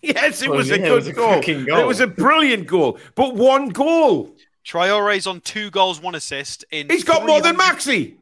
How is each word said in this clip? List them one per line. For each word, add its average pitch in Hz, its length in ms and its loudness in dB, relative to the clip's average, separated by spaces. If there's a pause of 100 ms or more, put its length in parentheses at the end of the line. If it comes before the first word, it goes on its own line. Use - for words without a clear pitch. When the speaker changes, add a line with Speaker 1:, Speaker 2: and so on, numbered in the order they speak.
Speaker 1:
Yes, 294 400 -2
it 262 60 -4
Speaker 2:
Well, 143 120 0
Speaker 1:
was 135 120 -2
a 202 80 0
Speaker 2:
yeah, 190 60 -2
it - 20 2
Speaker 1:
good 151 80 4
Speaker 2:
was - 120 0
a - 60 -10
Speaker 1:
goal. 233 200 0
Speaker 2:
cracking 143 320 -2
goal. 147 120 0
Speaker 1:
It 240 80 4
was 247 140 -2
a 247 80 2
brilliant 247 600 0
goal, 156 300 0 (180)
but 254 200 0
one 262 320 4
goal. 262 640 2 (320)
Speaker 3:
Traore's 196 640 0
on 180 140 -10
two 214 300 -10
goals, 185 300 0
one 180 140 -10
assist 143 560 -10
in 147 180 -10
Speaker 1:
He's 165 140 0
got 262 240 2
more - 140 4
than 339 160 2
Speaker 3:
three 190 80 2
hundred, 359 160 0
Speaker 1:
Maxi. 220 400 -4